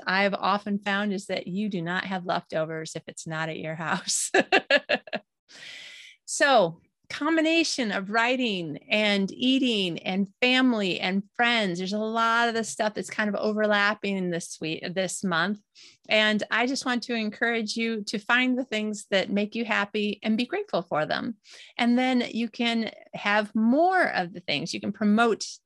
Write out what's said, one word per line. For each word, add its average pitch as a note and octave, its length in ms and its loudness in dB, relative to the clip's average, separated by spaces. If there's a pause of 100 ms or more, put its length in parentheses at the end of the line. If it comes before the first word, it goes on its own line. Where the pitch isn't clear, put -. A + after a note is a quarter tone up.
I've F#3+ 280 2
often G3+ 460 0
found, G3+ 340 -2
is G3 140 -6
that - 180 -6
you G3+ 240 -4
do F#3+ 100 -4
not F3 240 -4
have F#3 220 -6
leftovers D#3+ 680 -4
if D#3+ 120 -10
it's - 200 -14
not D#3+ 220 -4
at D#3+ 100 -8
your D#3 180 -8
house. - 600 -4
<laughs> - 40 8 (1900)
So, A3 520 4 (260)
combination D#4 840 2
of F#3+ 200 -4
writing A3+ 680 0 (120)
and G3+ 420 4
eating A#3+ 680 2
and G3 280 -2 (120)
family B3 600 2
and F#3+ 220 0 (140)
friends. A3+ 420 2
There's F#3 140 -4
a G#3 60 -2
lot A3+ 500 2
of A3+ 60 -2
the A3+ 100 -2
stuff G#3+ 300 -2
that's - 160 -6
kind G#3+ 180 -2
of G3+ 80 -2
overlapping G#3 800 2
in F#3 140 0
this E3+ 300 -6
week, D#3+ 240 -4 (100)
this F#3 300 -4
month. F#3 340 0 (500)
And G#3+ 420 2
I A3+ 160 2
just C4 200 -4
want A#3+ 180 -2
to A#3+ 100 -4
encourage A3+ 640 -2
you A3+ 280 -2
to G#3+ 140 -6
find B3 400 2
the C4 60 -4
things G#3+ 460 -4
that F#3+ 200 2
make G#3 240 0
you A#3 100 -2
happy G#3 580 0
and A3 160 2
be B3 80 0
grateful F4 360 -2
for D3+ 220 -2
them. - 320 -2 (400)
And A#3+ 220 2
then B3+ 320 2
you A3+ 180 -4
can A#3 420 -2 (240)
have G#3 400 0
more D#4 500 4
of F3+ 280 -2
the F3+ 80 -12
things. D3 320 -4
You G#3+ 80 -6
can G3+ 120 -4
promote G#3+ 520 2 (220)